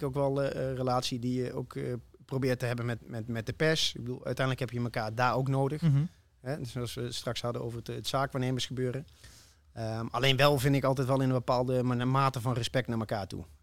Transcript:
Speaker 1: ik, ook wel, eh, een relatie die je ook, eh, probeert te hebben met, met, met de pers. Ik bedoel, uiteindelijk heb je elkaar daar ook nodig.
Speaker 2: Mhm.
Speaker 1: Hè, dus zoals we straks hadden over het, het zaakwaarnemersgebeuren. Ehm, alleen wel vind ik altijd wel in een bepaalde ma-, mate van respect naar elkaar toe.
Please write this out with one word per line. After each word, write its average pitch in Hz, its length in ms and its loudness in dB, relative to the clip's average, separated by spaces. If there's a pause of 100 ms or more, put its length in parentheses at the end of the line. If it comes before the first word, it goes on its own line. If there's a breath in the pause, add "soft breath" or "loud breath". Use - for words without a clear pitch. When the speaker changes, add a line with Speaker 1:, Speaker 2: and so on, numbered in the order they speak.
Speaker 1:
ik, - 60 -
ook 131 60 -6
wel, 139 280 2
eh, 135 260 -2
een 131 80 -4
relatie 127 420 0
die 123 240 0
je 127 100 -4
ook, 131 240 -8
eh, 135 160 -4 (320)
probeert 131 340 0
te 123 80 -2
hebben 120 200 -2
met, 120 120 -2 (100)
met, 117 200 -6
met 113 180 -4
de 123 60 -4
pers. - 420 2
Ik - 80 -10
bedoel, 120 220 -8
uiteindelijk 131 360 0 (100)
heb 120 80 -4
je 120 60 0
elkaar 113 300 -2
daar 123 200 4
ook 131 140 2
nodig. 139 340 0
Speaker 2:
Mhm. 143 200 6 (380)
Speaker 1:
Hè, 135 180 -6
dus 123 140 -8
zoals 123 220 -4
we 120 180 -6
straks - 300 -6
hadden 120 200 -4
over 117 160 -6
het, 110 80 -12
het 120 200 -8
zaakwaarnemersgebeuren. 127 1000 -2 (640 soft breath)
Ehm, 113 380 -4
alleen 131 260 4
wel 143 220 6
vind 139 160 4
ik 135 100 2
altijd 131 240 2
wel 135 120 4
in 131 80 2
een 131 60 4
bepaalde 127 480 2
ma-, 123 220 2
mate 131 360 2
van 120 140 0
respect 120 340 0
naar 117 100 0
elkaar 107 280 -2
toe. 98 180 -8 (180)